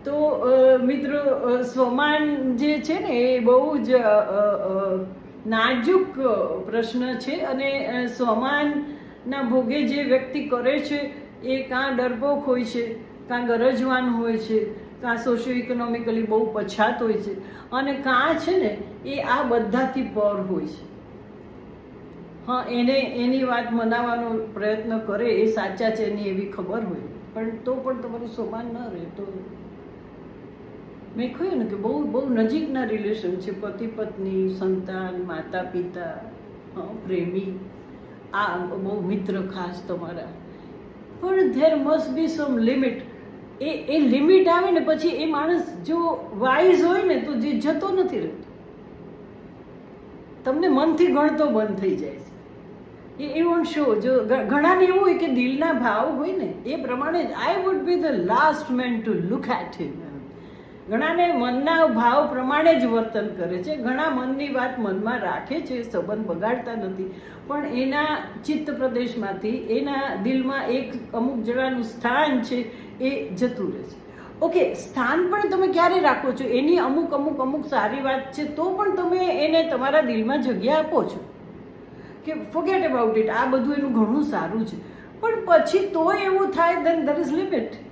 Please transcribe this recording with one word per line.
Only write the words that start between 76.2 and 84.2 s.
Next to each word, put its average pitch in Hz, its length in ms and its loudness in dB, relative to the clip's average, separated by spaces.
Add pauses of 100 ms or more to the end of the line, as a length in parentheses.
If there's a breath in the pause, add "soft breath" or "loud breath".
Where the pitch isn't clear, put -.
છો? 269 120 -4
એની 285 340 4
અમુક, 285 360 2
અમુક, 285 260 0
અમુક 269 260 0
સારી 247 360 0
વાત 269 300 -2
છે 302 120 -4
તો 339 260 -2
પણ 381 260 0
તમે 359 220 2
એને 320 520 2
તમારા 277 300 4
દિલમાં 240 420 0
જગ્યા 247 360 2
આપો 302 260 2
છો - 280 -8 (920 loud breath)
કે 311 80 -6
forget 339 600 0
about 220 300 4
it, 220 60 2
આ 240 180 2
બધું 262 280 2
એનું 277 180 0
ઘણું 226 300 4